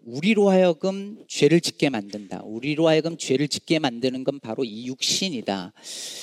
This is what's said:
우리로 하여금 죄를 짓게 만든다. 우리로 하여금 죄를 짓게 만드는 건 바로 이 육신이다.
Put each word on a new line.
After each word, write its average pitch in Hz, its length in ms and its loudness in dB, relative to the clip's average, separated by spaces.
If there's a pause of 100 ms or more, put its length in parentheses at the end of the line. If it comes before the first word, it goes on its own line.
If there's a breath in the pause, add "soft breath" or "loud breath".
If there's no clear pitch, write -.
우리로 196 440 2
하여금 190 800 2
죄를 151 320 6
짓게 - 300 -2
만든다. 101 540 -8
우리로 139 440 0
하여금 160 280 2
죄를 135 320 0
짓게 - 300 -2
만드는 131 440 -2
건 139 160 -4
바로 120 260 -6
이 113 220 -8
육신이다. 110 880 -4 (500 loud breath)